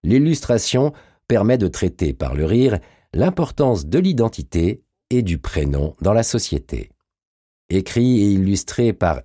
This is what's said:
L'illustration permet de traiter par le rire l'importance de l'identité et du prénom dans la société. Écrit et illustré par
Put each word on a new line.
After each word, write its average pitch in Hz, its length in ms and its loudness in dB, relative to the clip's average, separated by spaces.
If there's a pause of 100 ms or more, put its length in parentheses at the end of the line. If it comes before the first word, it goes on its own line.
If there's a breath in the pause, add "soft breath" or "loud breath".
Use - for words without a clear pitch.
L'illustration 135 880 0 (360 loud breath)
permet 117 280 2
de 98 120 0
traiter 87 440 -2
par 65 220 -6
le 73 100 0
rire 107 360 2 (340 soft breath)
l'importance 131 720 0
de 90 120 0
l'identité 113 840 -2 (280)
et 123 120 2
du 85 160 -2
prénom 71 640 -2
dans 92 120 2
la 113 120 2
société. - 680 -6 (800)
Écrit 127 520 2
et 101 120 4
illustré 98 600 0
par 82 320 -2